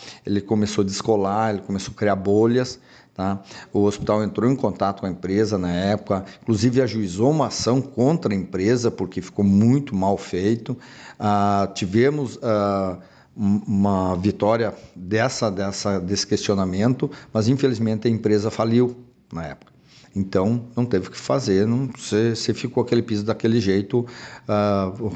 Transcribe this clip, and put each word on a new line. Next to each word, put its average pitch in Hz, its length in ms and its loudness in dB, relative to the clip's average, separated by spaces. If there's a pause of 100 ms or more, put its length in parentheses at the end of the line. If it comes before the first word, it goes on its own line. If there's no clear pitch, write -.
(260)
ele 101 140 0
começou 104 420 0
a - 20 4
descolar, 104 680 0
ele 92 80 -6
começou 98 320 -8
a - 20 -20
criar 101 200 2
bolhas, 113 640 2 (340)
tá? 98 280 -4 (320)
O 104 60 4
hospital 101 440 2
entrou 101 260 0
em 139 60 2
contato 98 440 -2
com 101 60 -6
a 95 40 -2
empresa 98 480 0
na 90 120 -2
época, 95 540 0 (160)
inclusive 117 400 2
ajuizou 110 500 0
uma 151 180 2
ação 117 340 0
contra 139 500 0
a 101 40 0
empresa, 107 540 0
porque 92 300 -6
ficou 101 240 -2
muito 113 500 4
mal 98 220 2
feito. 110 600 -4 (420)
Ah, 101 540 2
tivemos, 120 680 0
ah, 101 540 0 (400)
um, 104 300 2
uma 98 500 2
vitória 101 560 0 (240)
dessa, 107 540 -2
dessa, 98 500 -4
desse 95 260 -4
questionamento, 101 840 0 (200)
mas 110 180 0
infelizmente 117 600 0
a - 20 4
empresa 107 400 2
faliu 120 460 2 (340)
na 82 140 -8
época. - 260 -14 (460)
Então, 98 480 0 (100)
não 123 120 0
teve 92 220 -2
o - 20 -16
que - 80 -16
fazer, 113 480 2
não, 127 320 -2
cê, 110 360 0
cê 110 200 -2
ficou 120 280 -2
aquele 120 200 2
piso 104 220 -4
daquele 113 360 0
jeito, 101 460 0 (420)
ah, 104 420 2 (260)